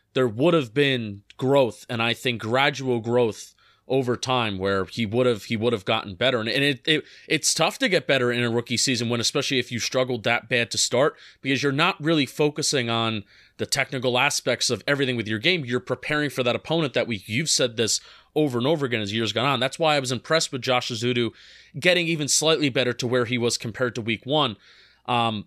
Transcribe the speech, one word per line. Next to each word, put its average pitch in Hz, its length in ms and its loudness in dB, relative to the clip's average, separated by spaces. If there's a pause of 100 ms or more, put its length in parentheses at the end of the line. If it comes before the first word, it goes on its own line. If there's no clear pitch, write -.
(120)
there 131 140 2
would've 127 480 0
been 120 480 0 (140)
growth, 131 520 2
and 113 140 -2
I 117 100 2
think 117 260 -4
gradual 127 600 0
growth 117 540 0 (340)
over 127 300 0
time 120 400 -2
where 95 280 0
he 117 200 -4
would've, 117 380 2
he 117 120 -4
would've 110 300 0
gotten 110 300 -2
better. 123 240 2
And, 110 100 -4
and 139 140 0
it, 143 220 0
it, 151 200 2 (220)
it's - 260 0
tough 175 260 0
to 269 80 2
get 180 200 0
better 123 240 2
in 120 120 0
a 120 60 2
rookie 117 280 -2
season 120 320 0
when, 120 100 0
especially 135 400 0
if 120 120 -4
you 117 80 -4
struggled 123 440 -2
that 117 260 0
bad 120 220 0
to 113 60 -6
start, 135 380 2 (260)
because 135 200 -2
you're 143 100 0
not 160 320 0
really 156 220 2
focusing 147 640 -2
on 113 340 -2 (340)
the 110 100 -4
technical 127 500 -2
aspects 131 540 0
of 107 160 -2
everything 139 280 0
with 113 120 -2
your 107 120 -2
game. 165 240 0
You're 123 160 -2
preparing 147 520 -4
for - 100 -2
that 120 140 0
opponent 156 400 -2
that 113 120 0
week. 110 220 -6
You've 139 200 -2
said 117 280 0
this 113 240 0 (340)
over 147 220 2
and 120 100 0
over 147 180 2
again 117 160 -2
as 101 120 -4
years 113 180 0
gone 113 140 0
on. 139 140 2
That's 127 200 -2
why 156 160 4
I 147 40 2
was 127 120 -2
impressed 156 400 0
with 131 100 -6
Josh 123 280 0
Ezeudu 120 400 0 (500)
getting 175 280 2
even 151 200 -2
slightly 151 420 2
better 123 240 0
to 123 140 -4
where 123 180 2
he 120 120 -2
was 117 200 0
compared 120 380 -4
to 120 60 -4
week 113 240 -4
one. 135 320 0 (500)
Um, 113 400 0